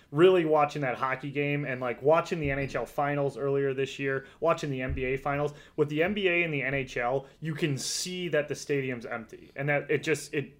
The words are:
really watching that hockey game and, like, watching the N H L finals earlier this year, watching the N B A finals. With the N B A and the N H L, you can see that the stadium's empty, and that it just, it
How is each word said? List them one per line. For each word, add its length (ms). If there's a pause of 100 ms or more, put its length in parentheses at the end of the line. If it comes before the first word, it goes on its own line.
(120)
really 340
watching 380
that 120
hockey 360
game 340
and, 160
like, 200
watching 380
the 120
N 80
H 160
L 100
finals 520
earlier 360
this 260
year, 260 (140)
watching 300
the 120
N 120
B 120
A 120
finals. 360 (220)
With 140
the 140
N 100
B 140
A 160
and 100
the 80
N 120
H 240
L, 280 (160)
you 120
can 240
see 520
that 180
the 80
stadium's 500
empty, 500
and 140
that 200
it 140
just, 300
it 260